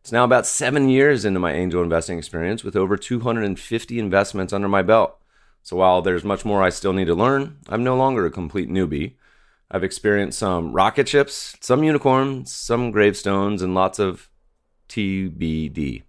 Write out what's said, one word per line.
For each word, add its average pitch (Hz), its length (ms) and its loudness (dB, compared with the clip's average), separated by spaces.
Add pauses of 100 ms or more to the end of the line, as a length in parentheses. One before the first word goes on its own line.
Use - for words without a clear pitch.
It's - 100 -14
now 120 120 4
about 120 220 4
seven 139 420 0
years 131 380 4
into 95 140 2
my 85 140 0
angel 87 280 0
investing 82 380 -2
experience 87 440 -6
with 101 120 -10
over 98 200 2
two 120 260 -6
hundred 117 240 -2
and 95 140 -4
fifty 117 400 -6
investments 98 540 -2
under 98 140 -2
my 98 160 2
belt. 104 340 2 (460)
So 87 140 -8
while 92 240 4
there's 87 220 0
much 98 220 -4
more 101 160 2
I 92 80 4
still 95 240 -2
need 92 140 0
to 85 80 2
learn, 139 420 0 (100)
I'm 113 160 -4
no 127 120 0
longer 131 300 0
a 80 60 -2
complete 87 380 -6
newbie. 82 460 -2 (560)
I've 92 120 -2
experienced 101 560 -2
some 85 340 -2
rocket 107 340 2
ships, - 520 -2
some 139 240 2
unicorns, 135 720 0
some 120 380 -2
gravestones, 101 720 2
and 92 140 -2
lots 95 240 2
of 95 300 -4 (580)
T 95 400 -4
B 80 420 -4
D. 67 400 -8